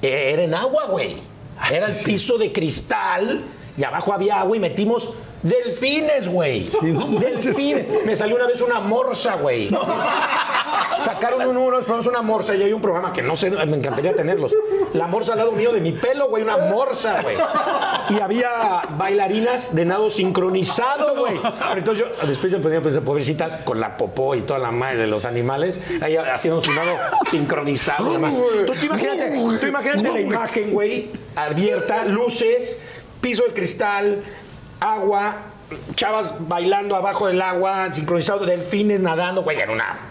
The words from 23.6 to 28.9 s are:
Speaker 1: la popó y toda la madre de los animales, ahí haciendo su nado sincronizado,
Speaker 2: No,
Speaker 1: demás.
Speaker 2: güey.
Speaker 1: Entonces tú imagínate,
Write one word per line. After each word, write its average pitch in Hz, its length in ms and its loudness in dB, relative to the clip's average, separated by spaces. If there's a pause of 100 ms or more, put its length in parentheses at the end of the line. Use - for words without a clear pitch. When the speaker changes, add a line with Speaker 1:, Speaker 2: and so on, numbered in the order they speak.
Speaker 1:
la 110 180 -4
popó 131 380 0
y 117 60 0
toda 139 180 -2
la 120 120 -2
madre 123 260 -2
de 113 100 2
los 107 180 0
animales, 135 540 -2 (220)
ahí 156 160 0
haciendo 160 440 0
su 156 120 0
nado 165 220 0 (360)
sincronizado, 147 720 0
Speaker 2:
No, 302 80 0
Speaker 1:
demás. 320 200 0
Speaker 2:
güey. 240 260 2
Speaker 1:
Entonces 247 220 0
tú 294 60 0
imagínate, 311 440 -2